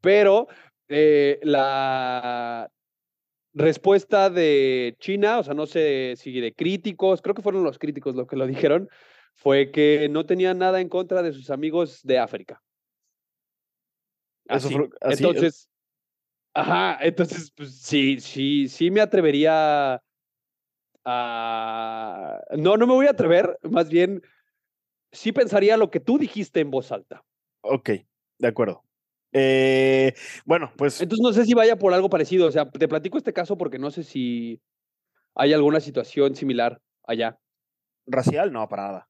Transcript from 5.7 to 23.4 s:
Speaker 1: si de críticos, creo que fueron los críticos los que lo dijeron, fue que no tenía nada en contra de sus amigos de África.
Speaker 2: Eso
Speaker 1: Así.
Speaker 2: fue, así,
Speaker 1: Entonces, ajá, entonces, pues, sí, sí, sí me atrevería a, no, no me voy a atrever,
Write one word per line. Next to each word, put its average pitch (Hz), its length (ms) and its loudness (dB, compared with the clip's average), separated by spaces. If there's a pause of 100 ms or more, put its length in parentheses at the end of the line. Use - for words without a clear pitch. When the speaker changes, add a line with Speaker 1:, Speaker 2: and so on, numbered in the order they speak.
Speaker 1:
si 127 240 -10
de 113 120 -6
críticos, 185 680 -2
creo 202 120 -4
que 226 60 -8
fueron 190 240 -2
los 135 140 -4
críticos 143 360 -8
los 123 120 -6
que 143 100 -10
lo 131 100 -2
dijeron, 147 420 0 (440)
fue 139 380 2
que 147 400 4
no 151 160 -2
tenía 185 260 0
nada 185 300 0
en 180 80 -6
contra 180 320 -2
de 165 100 -4
sus 135 160 -16
amigos 151 540 -4
de 127 160 2
África. - 440 -6 (1800)
Speaker 2:
Eso 139 240 -4
Speaker 1:
Así. 131 80 -4
Speaker 2:
fue, 143 120 -2 (120)
así, 135 240 -2
Speaker 1:
Entonces, 170 440 0 (840)
ajá, 175 480 -2
entonces, 165 560 -4
pues, 135 240 -20
sí, 135 400 -2
sí, 139 480 -4
sí 170 220 -2
me 202 100 2
atrevería 151 1000 2 (1040)
a, 113 1400 -6 (160)
no, 175 200 4
no 233 100 4
me 254 60 4
voy 262 140 4
a 285 40 6
atrever, 175 520 2